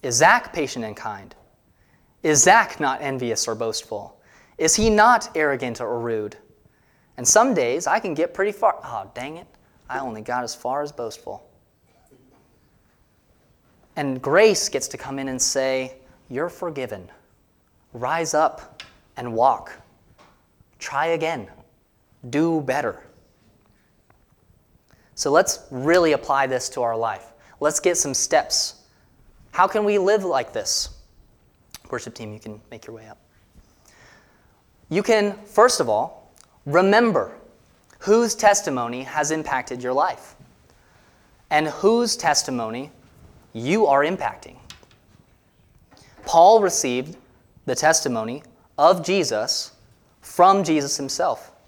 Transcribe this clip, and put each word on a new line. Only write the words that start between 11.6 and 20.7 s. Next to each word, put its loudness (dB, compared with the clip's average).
And -6
grace 4
gets -6
to -14
come -12
in -8
and -4
say, -2
"You're -6
forgiven. -10
Rise -4
up -2
and -8
walk. 2